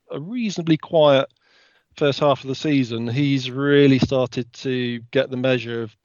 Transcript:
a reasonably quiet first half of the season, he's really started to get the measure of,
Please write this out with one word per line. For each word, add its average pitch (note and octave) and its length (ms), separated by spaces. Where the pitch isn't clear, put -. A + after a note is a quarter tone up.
a - 80
reasonably F3 580
quiet D3 540
first C#3+ 240
half C#3+ 240
of C3+ 60
the C3 60
season, A#2+ 520
he's C3+ 420
really C#3 500
started B2+ 540
to B2 460
get C3+ 180
the C3 80
measure A#2 460
of, A2 220